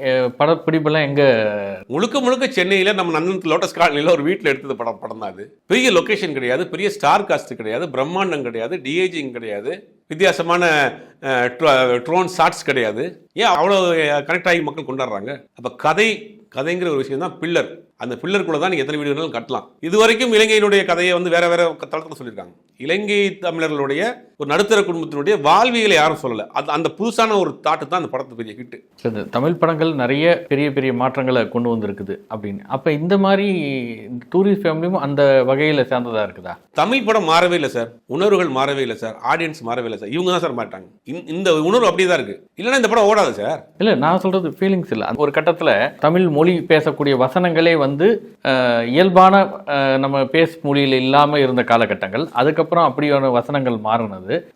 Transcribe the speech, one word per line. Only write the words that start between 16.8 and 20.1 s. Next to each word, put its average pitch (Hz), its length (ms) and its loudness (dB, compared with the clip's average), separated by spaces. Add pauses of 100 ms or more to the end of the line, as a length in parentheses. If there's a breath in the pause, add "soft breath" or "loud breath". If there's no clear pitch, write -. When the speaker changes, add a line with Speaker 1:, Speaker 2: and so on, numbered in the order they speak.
Speaker 2:
ஒரு 139 140 -2
விஷயம் 135 220 -6
தான் - 160 -10
பில்லர். 160 300 -2 (260)
அந்த 123 180 -10
பில்லருக்குள்ள 165 460 -4
தான் 185 120 -2
நீங்க 156 120 -2
எத்தனை 151 140 -6
வீடு 143 140 -4
வேணாலும் 143 240 -6
கட்டலாம். 117 300 -8 (140)
இது 170 180 -2
வரைக்கும் 226 340 2